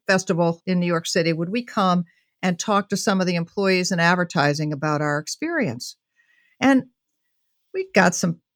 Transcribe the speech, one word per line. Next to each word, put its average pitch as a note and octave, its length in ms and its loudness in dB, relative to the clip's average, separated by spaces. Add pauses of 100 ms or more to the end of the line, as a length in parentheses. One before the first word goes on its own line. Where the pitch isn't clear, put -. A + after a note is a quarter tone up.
festival E3+ 580 0
in F#3 140 0
New F3 80 0
York E3+ 180 -2
City. E3 280 0
Would E3+ 160 -4
we A#3+ 140 -4
come F#3 420 0 (360)
and F3+ 160 -2
talk G3+ 320 -2
to G3 80 -2
some F#3+ 240 0
of F3 60 -2
the F3+ 80 0
employees F3+ 560 0
in F3+ 80 0
advertising D#3 760 2
about D3 280 -2
our D3 180 -2
experience? G#3 800 -6 (600)
And C4 260 2 (840)
we F#4+ 220 -6
got F#3 220 4
some E3+ 240 -2 (160)